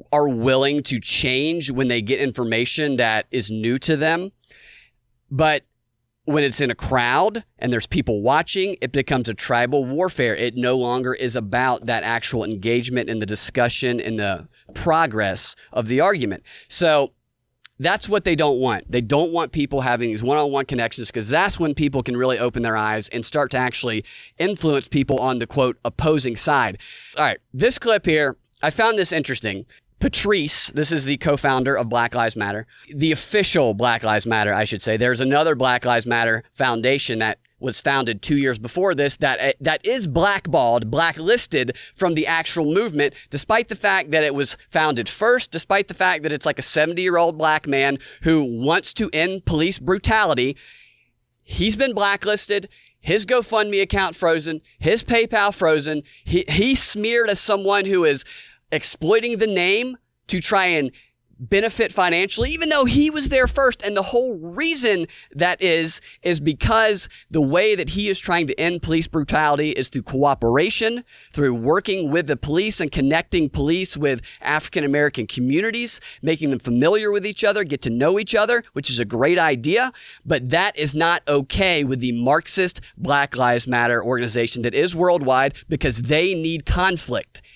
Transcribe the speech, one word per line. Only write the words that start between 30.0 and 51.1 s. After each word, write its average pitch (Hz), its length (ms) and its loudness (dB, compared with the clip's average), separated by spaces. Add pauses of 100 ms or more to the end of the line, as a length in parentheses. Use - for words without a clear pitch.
this 147 180 0
is 143 140 0
the 139 100 0
co-founder 135 600 0
of 120 100 -2
Black 120 260 0
Lives 117 220 0
Matter, 104 320 -6 (260)
the 151 200 0
official 160 600 2
Black 117 300 0
Lives 107 220 0
Matter, 107 280 0
I 107 120 2
should 107 160 -6
say. 110 160 0
There's 123 240 0
another 147 340 2
Black 123 300 0
Lives 117 200 2
Matter 117 380 0 (100)
foundation 127 680 0
that 110 200 -2 (220)
was 127 180 -6
founded 127 420 -2
two 147 140 -2
years 131 240 0
before 180 340 -2
this 139 240 0
that, 135 220 0
uh, 135 220 0
that 156 240 -2
is 226 220 -2
blackballed, 139 840 0
blacklisted 160 840 0 (180)
from 175 200 0
the 156 120 0
actual 165 380 0
movement, 156 480 0 (160)
despite 220 400 -2
the 208 80 -8
fact 190 340 0
that 156 140 4
it 143 100 -2
was 139 220 -2 (120)
founded 151 380 0
first, 240 440 0
despite 196 360 0
the 185 60 -14
fact 180 300 0
that 151 100 -2
it's, 143 120 -4
like, 151 140 0
a 175 40 -4
seventy-year-old 170 760 2
black 156 280 2
man 139 320 2 (260)
who 160 200 4
wants 127 520 0
to - 180 -2
end 175 320 -2
police 165 340 0
brutality. 165 800 2 (840)